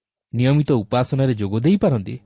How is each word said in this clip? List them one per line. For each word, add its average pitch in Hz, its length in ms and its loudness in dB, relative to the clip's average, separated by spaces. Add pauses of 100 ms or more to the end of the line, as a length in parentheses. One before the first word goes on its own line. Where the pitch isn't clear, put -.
(340)
ନିୟମିତ 139 380 2
ଉପାସନାରେ 127 640 0
ଯୋଗ 104 260 -4
ଦେଇପାରନ୍ତି, 131 640 0